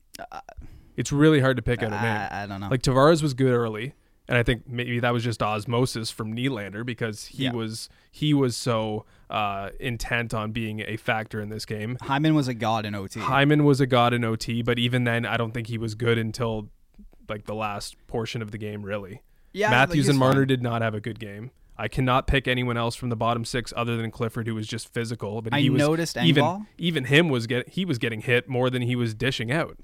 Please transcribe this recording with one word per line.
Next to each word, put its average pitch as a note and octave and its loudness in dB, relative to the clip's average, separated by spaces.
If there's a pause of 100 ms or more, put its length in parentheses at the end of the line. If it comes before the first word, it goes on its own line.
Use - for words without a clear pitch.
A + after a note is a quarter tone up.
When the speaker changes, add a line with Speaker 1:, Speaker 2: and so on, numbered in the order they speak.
(320)
Speaker 1:
Uh, - -12 (560)
Speaker 2:
It's B2 -4
really D3 8
hard C3 4
to A#2+ -4
pick A#2+ 0
out A2 0
a G2 -2
name. - 0 (280)
Speaker 1:
I, G2 -6
I - -8
don't G2 -8
know. G2+ -6
Speaker 2:
Like, C3 0
Tavares C#3+ 6
was D3 -2
good C3 2
early, A#2 -2 (340)
and B2 2
I A#2+ 2
think A#2 -2
maybe A#2+ -2
that A#2+ 2
was A#2+ 0
just A#2+ -2
osmosis A2+ 0
from A2 -8
Nylander A2+ -4
because A2+ -6
he - -8
Speaker 1:
Yeah. B2+ -2
Speaker 2:
was, A2+ -6 (220)
he D3+ 2
was C3+ 2
so, A2 -2 (240)
uh, G2+ -4 (100)
intent A#2+ -4
on A2 -4
being A2 -4
a A2 -6
factor A2 -4
in G#2 -8
this G#2+ -10
game. A2 -6
Speaker 1:
Hyman D3 2
was D3 4
a B2+ -4
god A2 0
in G#2 -6
O G2 -8
T. G#2 -10
Speaker 2:
Hyman C#3 6
was C#3 6
a C#3 4
god A#2+ 4
in A#2+ 0
O A2+ 0
T, A#2 -4
but A#2+ 0
even A#2+ 2
then, A#2 0
I A2 -2
don't A2+ -2
think A#2 -6
he A#2 -6
was A2 -4
good A#2 2
until, A2 -4 (580)
like, G#2+ -8
the G#2 -6
last G#2 -6 (120)
portion A2+ -4
of G#2+ -8
the A2 -10
game, G#2 -8
really. G2+ -8 (320)
Speaker 1:
Yeah, A2 0
Speaker 2:
Matthews C#3 4
Speaker 1:
like, C3+ 4
Speaker 2:
and C#3+ 6
Speaker 1:
he's C3+ 4
Speaker 2:
Marner C3 6
Speaker 1:
fine. C3+ 2
Speaker 2:
did C3 2
not A#2 0
have A2 0
a G#2+ -4
good A2 -10
game. G#2+ -12 (300)
I A2 -4
cannot C3 0
pick C3+ 2
anyone B2 0
else A#2 -2
from B2+ -6
the A#2 -2
bottom A#2 0
six A#2 -6
other A#2 -2
than A2+ -4
Clifford, A2+ -4
who A2+ -4
was G#2+ -6
just - -10
physical. A#2 -6
But A2+ -4
Speaker 1:
I C#3+ 2
Speaker 2:
he - 4
was C#3+ 2
Speaker 1:
noticed D#3 0
Speaker 2:
even, D3 4
Speaker 1:
Engvall. F#3 -2 (100)
Speaker 2:
even E3 0
him D3 6
was A#2+ 0
get, B2 -2
he F3+ -2
was D#3+ 0
getting A2+ -4
hit A#2+ 2
more B2+ 2
than B2 -2
he A#2+ 0
was A#2 -2
dishing A#2+ -2
out. D#3 -4